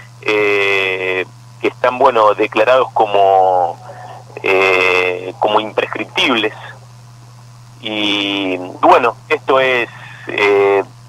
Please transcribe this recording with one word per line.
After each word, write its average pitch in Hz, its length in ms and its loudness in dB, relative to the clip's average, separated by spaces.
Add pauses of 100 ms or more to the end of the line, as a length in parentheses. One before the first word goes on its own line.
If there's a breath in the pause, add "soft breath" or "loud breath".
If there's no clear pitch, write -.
(220 loud breath)
eh, 98 1040 0 (340)
que 117 60 -4
están, 127 320 -2
bueno, 117 360 4
declarados 117 580 2
como, 95 840 2 (680 loud breath)
eh, 92 960 0
como 107 220 0
imprescriptibles. 107 960 -4 (1300)
Y, 101 760 -2 (240)
bueno, 127 360 2 (120)
esto 143 320 0
es, 127 280 0 (400)
eh, 101 560 2 (240)